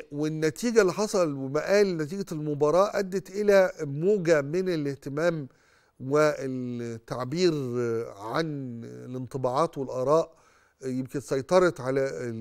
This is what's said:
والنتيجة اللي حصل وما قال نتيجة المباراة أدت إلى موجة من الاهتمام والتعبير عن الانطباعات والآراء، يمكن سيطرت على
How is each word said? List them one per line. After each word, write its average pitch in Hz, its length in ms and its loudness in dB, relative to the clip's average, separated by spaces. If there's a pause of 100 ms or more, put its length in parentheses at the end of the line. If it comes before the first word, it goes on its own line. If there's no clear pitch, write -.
(120)
والنتيجة 156 680 0
اللي 185 120 4
حصل 185 400 0
وما 135 280 -4
قال 190 360 2
نتيجة 160 360 -6
المباراة 151 680 2
أدت 190 320 -4
إلى 196 500 6
موجة 160 640 2
من 175 260 -2
الاهتمام 147 800 -2 (520)
والتعبير 131 1500 0 (640)
عن 127 680 -6
الانطباعات 127 920 -2
والآراء، 135 580 0 (480)
يمكن 131 360 -6
سيطرت 165 600 2
على 135 200 -2 (400)